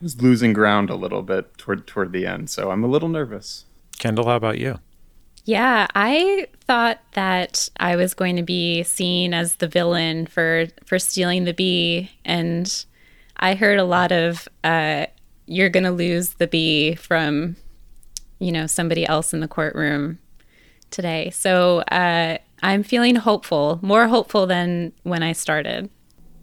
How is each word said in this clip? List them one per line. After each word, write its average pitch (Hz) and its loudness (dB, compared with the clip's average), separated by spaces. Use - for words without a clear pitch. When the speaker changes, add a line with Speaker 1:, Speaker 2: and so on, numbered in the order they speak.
Speaker 1:
was 131 -8
losing 120 6
ground 104 4
a 92 -6
little 95 -4
bit 92 -4
toward, 104 -6
toward 92 -6
the 92 -4
end, 92 -6
so 98 -4
I'm 104 0
a 120 0
little 156 0
nervous. 139 -8
Speaker 2:
Kendall, 113 0
how 120 2
about 110 -2
you? 120 -6
Speaker 3:
Yeah, 220 2
I 320 2
thought 233 0
that 185 -2
I 175 0
was 185 0
going 180 -2
to 175 -2
be 170 -2
seen 180 -2
as 170 -2
the 175 -2
villain 165 0
for, 165 0
for 185 0
stealing 180 0
the 175 0
bee, 175 0
and 170 -4
I 185 2
heard 202 4
a 196 4
lot 180 2
of, 170 0
uh, 156 0
"You're 185 2
gonna 185 2
lose 175 -2
the - 0
bee" 160 0
from, 160 -2
you 180 -2
know, 160 -2
somebody 170 -2
else 156 -2
in 160 -4
the 156 -4
courtroom 156 -4
today. 170 -4
So, 180 4
uh, 170 2
I'm 196 2
feeling 240 4
hopeful, 170 0
more 208 6
hopeful 220 2
than 175 -2
when 175 -2
I 165 0
started. 151 -4